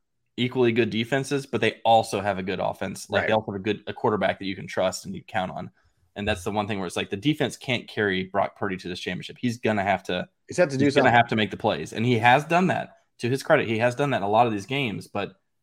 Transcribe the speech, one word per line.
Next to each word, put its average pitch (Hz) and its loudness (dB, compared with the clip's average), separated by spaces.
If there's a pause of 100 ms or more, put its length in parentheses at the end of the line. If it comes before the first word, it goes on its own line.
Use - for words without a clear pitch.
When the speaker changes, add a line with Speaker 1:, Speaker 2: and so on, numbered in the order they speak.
(360)
Speaker 1:
equally 123 2
good 113 2
defenses, 135 -2
but 110 -2
they 110 0
also 113 4
have 98 -2
a 95 -4
good 92 -4
offense. 95 -6
Like, 101 0
Speaker 2:
Right. 85 0
Speaker 1:
they 110 2
also 107 -2
have 98 -6
a - -12
good, 104 -4
a 107 -10
quarterback 98 0
that 98 -6
you 98 -4
can 101 -14
trust - -2
and 98 -10
you 90 -12
count 90 -4
on. 85 -12 (460)
And 101 -4
that's 104 -2
the 110 -6
one 104 -2
thing 104 -4
where 90 -4
it's 87 -6
like, 92 -4
the 101 -6
defense 135 -2
can't 117 -4
carry 95 0
Brock - -4
Purdy 98 -4
to 87 -10
this 87 -8
championship. 87 -8
He's 120 -4
gonna 107 0
have 95 0
to, 92 -4 (200)
Speaker 2:
He's - -12
had 170 2
to 135 -6
do 135 2
Speaker 1:
he's 143 4
gonna 135 6
Speaker 2:
something. 117 6
Speaker 1:
have 120 4
to 120 0
make 107 0
the - -10
plays. 82 -2
And 110 -2
he 123 4
has 123 6
done 170 2
that. 117 -2 (220)
To 120 -2
his 135 -2
credit, 127 4
he 113 0
has 120 2
done 143 -2
that 123 0
in 92 -2
a 101 0
lot 113 6
of 110 -2
these 98 -6
games. 131 -4
But 98 -8 (260)